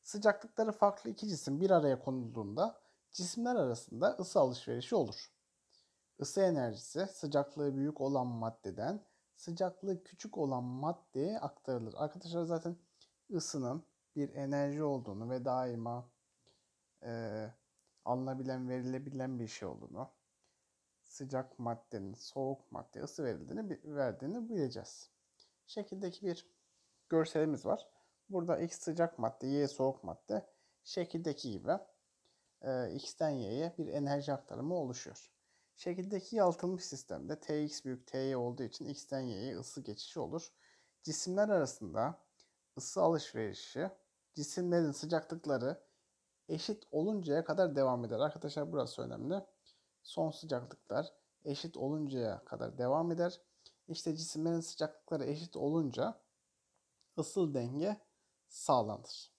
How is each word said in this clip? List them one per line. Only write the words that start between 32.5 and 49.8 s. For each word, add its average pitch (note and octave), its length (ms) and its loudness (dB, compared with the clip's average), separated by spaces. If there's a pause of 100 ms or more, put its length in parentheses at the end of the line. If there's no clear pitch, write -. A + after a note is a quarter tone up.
e, B2+ 320 0
X'ten - 360 -2
Y'ye C3+ 480 -2
bir D#3+ 100 -4
enerji C#3+ 460 0
aktarımı C3+ 420 -4
oluşuyor. - 560 -6 (440)
Şekildeki F#3+ 600 -4
yalıtılmış F3+ 500 6
sistemde - 540 -6
T D3+ 240 0
X D3 220 -4
büyük B2+ 220 -6
T C3+ 100 -6
Y C3+ 200 0
olduğu B2 260 -2
için A#2+ 220 -8
X'ten C#3 360 -6
Y'ye A2+ 360 -4
ısı B2 240 -10
geçişi - 380 -8
olur. C#3+ 340 -6 (500)
Cisimler F#3 460 0
arasında B2+ 720 0 (580)
ısı - 240 -2
alışverişi D3 880 2 (420)
cisimlerin E3+ 580 2
sıcaklıkları D#3 920 0 (640)
eşit E3 420 -2
oluncaya E3 520 2
kadar E3 320 4
devam B2+ 300 4
eder. A2 140 0
Arkadaşlar D3+ 520 0
burası B2+ 300 -2
önemli. B2 440 -2 (580)